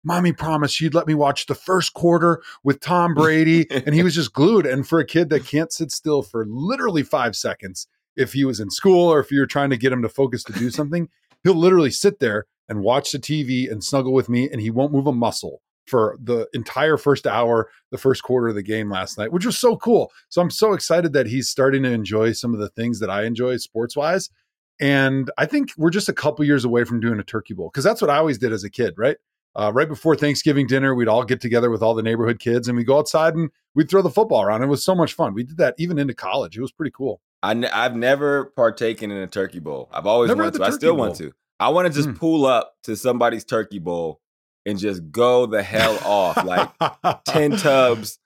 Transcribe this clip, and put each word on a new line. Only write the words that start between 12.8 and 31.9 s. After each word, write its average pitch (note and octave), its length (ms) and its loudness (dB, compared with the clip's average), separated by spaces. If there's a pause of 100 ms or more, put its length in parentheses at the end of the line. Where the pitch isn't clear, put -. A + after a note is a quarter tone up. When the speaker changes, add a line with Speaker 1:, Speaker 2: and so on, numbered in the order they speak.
Speaker 1:
watch B2 300 0
the C#3+ 60 -6
T D3 240 -4
V B2+ 260 -2
and G#2+ 140 -8
snuggle C3 300 -2
with C3 160 2
me, B2 220 0
and A#2 100 -6
he A2 100 -4
won't C3+ 220 0
move C#3 140 0
a C#3+ 60 2
muscle G#2 500 -4 (260)
for A2 340 0
the A2+ 320 -2
entire C#3 420 0
first C#3 300 0
hour, A2+ 420 2 (220)
the B2 80 -10
first C3 240 0
quarter B2 240 0
of A2+ 80 -2
the G2+ 80 -6
game G#2+ 260 -4
last F#2 300 -6
night, A2 140 -6
which F3+ 120 -2
was A#3+ 140 -2
so A#3+ 180 2
cool. G3 360 0 (160)
So - 120 -2
I'm F3 100 2
so G#3+ 240 0
excited E3+ 400 0
that C3 120 2
he's A#2+ 240 -4
starting C3+ 320 2
to B2+ 80 0
enjoy A2 420 0
some A2 220 -4
of G#2 60 -6
the G2+ 80 -6
things A2+ 320 -6
that G2 100 -4
I G2+ 140 -2
enjoy A#2+ 320 -4
sports-wise. D3 720 -4 (500)
And C3+ 580 2
I D3 80 0
think C#4+ 300 -2
we're E3 140 2
just G3 180 -2
a - 40 -2
couple D3 320 -2
years C#3+ 200 4
away A#2+ 200 2
from A#2 160 -2
doing A#2 180 0
a G2 60 -6
turkey G#2+ 300 -8
bowl, F2 160 -10
'cause C#3 140 -6
that's A3 160 2
what E3 100 2
I C#3+ 60 4
always D3+ 220 2
did A2+ 140 -2
as G2+ 120 -4
a G2+ 60 -10
kid, G#2 260 -2
right? G#2+ 200 0 (400)
Uh, G#2+ 180 0
right D#3 140 2
before D3+ 280 0
Thanksgiving C#3+ 520 2
dinner, C3+ 260 2
we'd A#2+ 140 2
all A#2 160 2
get A2+ 160 -2
together A#2+ 300 2
with G#2+ 120 -2
all A2+ 120 4